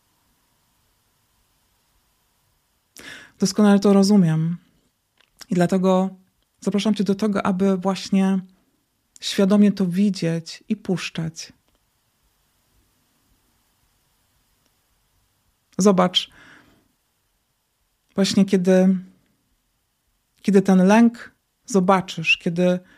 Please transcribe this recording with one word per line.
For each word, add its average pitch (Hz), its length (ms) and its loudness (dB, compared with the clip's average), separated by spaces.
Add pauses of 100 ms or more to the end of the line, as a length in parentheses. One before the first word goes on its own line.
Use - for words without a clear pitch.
(3500)
Doskonale 202 420 2
to 202 120 2
rozumiem. 175 640 2 (960)
I 196 40 -6
dlatego 185 560 0 (500)
zapraszam 202 340 -2
cię 202 100 -4
do 196 100 -2
tego, 202 320 -4
aby 196 300 -2
właśnie 190 640 -2 (800)
świadomie 202 520 2
to 202 140 -4
widzieć 175 840 -4
i 214 80 -6
puszczać. - 760 -10 (4000)
Zobacz, 185 520 0 (1800)
właśnie 196 300 0
kiedy, 185 540 2 (1400)
kiedy 196 200 2
ten 185 240 4
lęk 226 480 2 (320)
zobaczysz, 185 720 -2
kiedy 180 400 -2 (200)